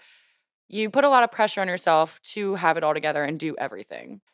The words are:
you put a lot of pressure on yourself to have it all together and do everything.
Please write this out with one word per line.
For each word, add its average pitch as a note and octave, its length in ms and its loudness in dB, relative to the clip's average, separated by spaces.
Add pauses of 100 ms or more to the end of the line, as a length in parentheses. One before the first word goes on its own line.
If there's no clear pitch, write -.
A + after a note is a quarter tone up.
(680)
you G#3+ 200 -2
put C#4 140 2
a C#4+ 60 6
lot B3+ 140 6
of A3+ 80 2
pressure G#3 300 0
on F#3+ 60 -2
yourself D#3+ 520 2 (140)
to G3+ 220 -4
have E3 220 0
it D#3+ 60 -4
all D3+ 120 2
together D3+ 280 -2
and D3 160 -4
do D#3 200 -6
everything. G2+ 640 -12 (120)